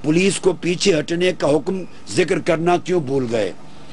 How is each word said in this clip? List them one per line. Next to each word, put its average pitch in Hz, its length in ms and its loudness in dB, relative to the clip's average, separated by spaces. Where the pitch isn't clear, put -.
पुलिस 175 360 2
को 185 140 2
पीछे 175 400 0
हटने 170 380 0
का 170 160 -2
हुक्म 165 380 0
जिक्र 175 240 2
करना 170 380 2
क्यों 175 260 0
भूल 131 240 -2
गए। 107 260 0